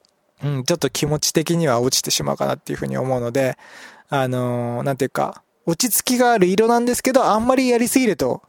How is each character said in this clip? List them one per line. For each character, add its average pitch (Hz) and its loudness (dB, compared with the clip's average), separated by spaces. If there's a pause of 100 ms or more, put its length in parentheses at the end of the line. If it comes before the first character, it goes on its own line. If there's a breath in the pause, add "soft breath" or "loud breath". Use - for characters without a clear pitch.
(420)
う 147 -4
ん、 139 -4
ち 151 -2
ょ - 2
っ - -16
と 135 -2
気 - -4
持 147 -2
ち - -2
的 165 0
に 165 2
は 120 2
落 127 2
ち - -2
て - -8
し 139 0
ま 139 -4
う 139 -2
か 139 -2
な 135 -2
っ - -20
て - -10
い - -4
う 139 -8
ふ 139 -6
う - -4
に 135 -4
思 131 -2
う - -2
の 120 -4
で、 131 -2 (500 loud breath)
あ 135 0
の 123 -4
ー、 - -6
な 139 -2
ん - -6
て 135 0
い 123 -2
う - -6
か、 - -4 (240)
落 202 -2
ち - -2
着 247 -2
き - -2
が 240 4
あ 233 4
る 185 6
色 196 4
な 240 4
ん 240 -2
で 247 0
す - -6
け 262 0
ど、 247 4
あ 190 4
ん 226 0
ま 254 4
り 262 2
や 240 4
り 233 2
す - 2
ぎ 262 4
る 190 2
と、 127 -2